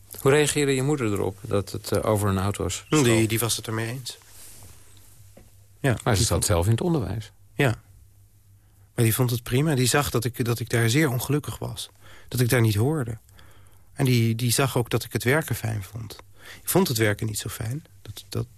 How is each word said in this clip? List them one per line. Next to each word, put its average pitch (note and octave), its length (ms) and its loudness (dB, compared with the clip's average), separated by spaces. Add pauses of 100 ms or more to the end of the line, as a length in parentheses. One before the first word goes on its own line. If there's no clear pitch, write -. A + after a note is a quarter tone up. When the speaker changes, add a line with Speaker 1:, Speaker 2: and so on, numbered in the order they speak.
(200)
Speaker 1:
Hoe C3+ 120 4
reageerde C#3+ 440 4
je B2+ 80 0
moeder C3+ 300 0
erop G2 280 -2
dat G2+ 300 -2
het, - 200 -8
eh, G2+ 180 0
over G#2 200 2
en G2 80 2
out G2 200 -2
was? F#2 320 -4
Speaker 2:
Die, D3+ 160 4
Speaker 1:
School? A2+ 220 4
Speaker 2:
die A2 120 0
was A#2 180 -2
het A2+ 100 -10
ermee A2+ 200 -4
eens. B2 300 -10 (1600)
Ja, C3 240 0
Speaker 1:
Maar B2+ 100 2
ze F#2 60 2
Speaker 2:
die - 0 -
Speaker 1:
zat A#2 80 2
Speaker 2:
vond - 180 0
Speaker 1:
zelf E2+ 200 2
in G#2+ 60 2
het A#2 100 2
onderwijs. A2+ 500 -2 (220)
Speaker 2:
Ja. B2+ 220 2 (1200)
Maar A#2+ 100 4
die A2+ 100 4
vond B2 160 2
het A#2+ 120 -4
prima. C#3+ 320 2
Die B2+ 120 2
zag D3 220 2
dat A#2 160 0
ik, B2 200 -2
dat A#2 140 -2
ik A2+ 100 -8
daar A#2 200 2
zeer D3 200 4
ongelukkig B2+ 480 -4
was. - 320 -10 (380)
Dat B2 120 -2
ik B2 100 4
daar B2 120 4
niet A2 140 4
hoorde. A#2+ 420 0 (760)
En C#3 120 0
die, A#2 300 4
die A#2+ 160 0
zag C3+ 260 2
ook A#2+ 120 0
dat A#2+ 140 0
ik - 100 -14
het A2 100 -2
werken C3+ 320 2
fijn A2 280 -4
vond. A2 320 -12 (460)
Ik - 80 -10
vond F#3+ 180 4
het A#2 100 -2
werken A2 300 0
niet A2 120 -6
zo - 100 -8
fijn. A#2 360 -8 (160)
Dat, - 280 -14
dat, A2+ 160 -6 (120)